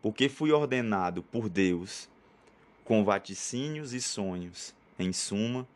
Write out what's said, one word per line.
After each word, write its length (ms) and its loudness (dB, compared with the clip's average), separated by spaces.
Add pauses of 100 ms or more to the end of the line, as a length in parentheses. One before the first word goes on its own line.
Porque 260 2
fui 240 2
ordenado 680 2
por 280 -4
Deus, 600 0 (760)
com 200 4
vaticínios 880 -2
e 80 -4
sonhos, 720 -6 (240)
em 160 -2
suma 640 -4